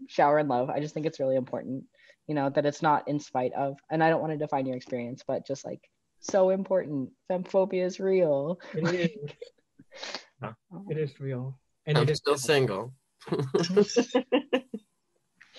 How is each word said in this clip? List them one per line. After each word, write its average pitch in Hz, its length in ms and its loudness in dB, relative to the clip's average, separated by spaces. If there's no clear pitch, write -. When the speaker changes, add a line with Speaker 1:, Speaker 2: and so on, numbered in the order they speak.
Speaker 1:
shower 151 320 4
in 151 100 2
love. 127 220 0
I 139 100 -2
just 151 140 -6
think 156 120 -4
it's 156 140 -6
really 131 160 2
important, 127 480 -6
you 151 60 -4
know, 139 160 0
that 143 160 0
it's 147 160 -2
not 151 260 2
in 147 100 0
spite 127 360 -2
of, 139 220 -2
and 160 120 2
I 160 80 6
don't 160 100 4
wanna 156 180 -4
define 143 280 -2
your 127 100 -6
experience, 123 500 -8
but 131 200 -4
just, - 180 -8
like, 135 180 -10
so 185 300 2
important. 180 600 -2
Femphobia 185 560 0
is 185 140 -4
real. 175 600 2
Speaker 2:
It 160 100 -2
is. 170 160 0
Speaker 1:
<laughs> 110 80 -8
Speaker 2:
It 151 100 -4
is 147 220 -4
real. 131 360 -8
And 151 100 2
Speaker 3:
I'm 151 80 6
Speaker 2:
it 147 60 4
is 147 80 0
Speaker 3:
still 143 180 2
single. 131 580 2
<laughs> 170 440 0